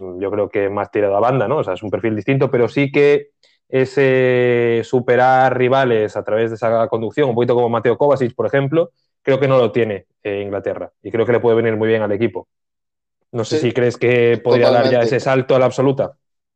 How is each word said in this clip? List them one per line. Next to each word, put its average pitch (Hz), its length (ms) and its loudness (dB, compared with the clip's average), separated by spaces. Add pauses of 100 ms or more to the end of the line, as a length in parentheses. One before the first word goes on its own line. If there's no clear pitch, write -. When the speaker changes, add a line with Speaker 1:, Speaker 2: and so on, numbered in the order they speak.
(180)
Speaker 1:
yo 95 120 -4
creo 101 200 -2
que 101 180 -2
más 101 220 -6
tirado 101 260 0
a 101 40 0
banda, 120 280 0
¿no? 147 100 -2
O 131 60 -4
sea, 95 80 -6
es 87 100 -10
un 107 60 -10
perfil 107 280 -4
distinto, 135 340 -2
pero 120 180 0
sí 139 240 -2
que 143 380 2 (360)
ese 127 1200 2
superar 127 720 2
rivales 123 600 0
a 101 80 -6
través 113 260 -2
de 113 60 -8
esa 113 320 0
conducción, 113 420 -2
un 113 40 -4
poquito 120 200 0
como 120 160 2
Mateo 117 260 0
Kovacic, 135 380 0
por 113 120 -2
ejemplo, 143 460 -2 (300)
creo 135 180 0
que 135 80 2
no 131 100 2
lo 117 140 2
tiene, 110 340 -2 (160)
eh, 101 220 -6
Inglaterra, 98 480 -8 (100)
y 101 80 -14
creo 113 140 -2
que 113 80 0
le 113 80 2
puede 117 160 2
venir 113 200 0
muy 110 120 -2
bien 110 140 0
al 104 100 -2
equipo. 107 360 -4 (840)
No 117 120 -6
sé - 140 -2
Speaker 2:
Sí. - 100 0
Speaker 1:
si - 40 0
crees 123 240 0
que 120 460 2
podría 120 280 2
dar 120 140 2
ya 131 60 0
Speaker 2:
Totalmente. 120 260 2
Speaker 1:
ese 117 40 -2
salto 135 340 0
a 131 60 4
la 127 60 2
absoluta. 131 520 -2 (380)